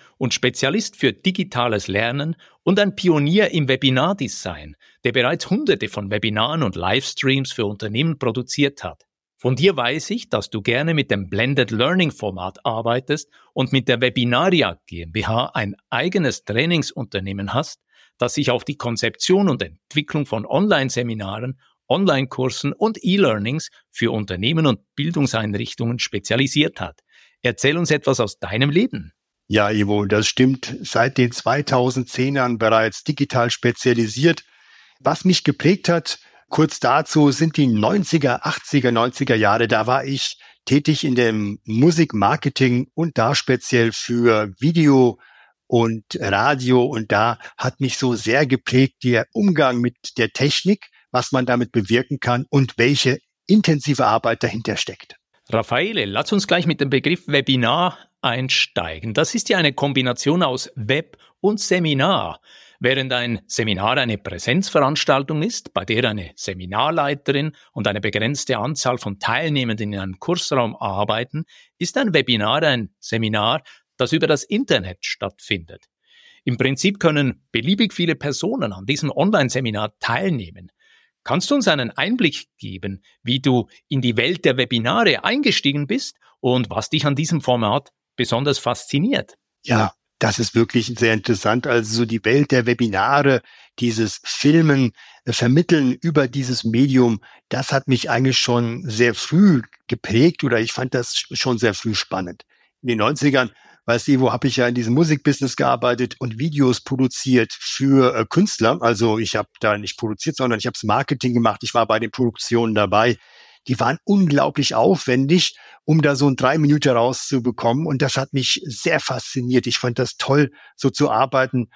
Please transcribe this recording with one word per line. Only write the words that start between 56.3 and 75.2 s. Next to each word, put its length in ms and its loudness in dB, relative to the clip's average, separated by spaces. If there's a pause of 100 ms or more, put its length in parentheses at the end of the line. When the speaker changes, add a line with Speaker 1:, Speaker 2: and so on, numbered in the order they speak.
Speaker 1:
uns 160 2
gleich 180 2
mit 140 0
dem 100 -2
Begriff 380 -2
Webinar 840 0 (100)
einsteigen. 920 -4
Das 220 0
ist 120 -4
ja 100 2
eine 140 2
Kombination 720 0
aus 320 -4
Web 420 -4 (220)
und 220 0
Seminar. 800 0 (400)
Während 320 0
ein 340 -2
Seminar 520 0
eine 200 -2
Präsenzveranstaltung 1300 0
ist, 280 -8
bei 120 -4
der 260 0
eine 240 -8
Seminarleiterin 1160 -4 (180)
und 160 -4
eine 140 -2
begrenzte 580 -2
Anzahl 400 -4
von 220 -8
Teilnehmenden 720 -2
in 80 -6
einem 180 -8
Kursraum 560 -2
arbeiten, 680 -4 (340)
ist 180 -6
ein 160 0
Webinar 520 2
ein 340 0
Seminar, 640 -2 (360)
das 140 0
über 140 2
das 160 2
Internet 600 -2
stattfindet. 840 -8 (580)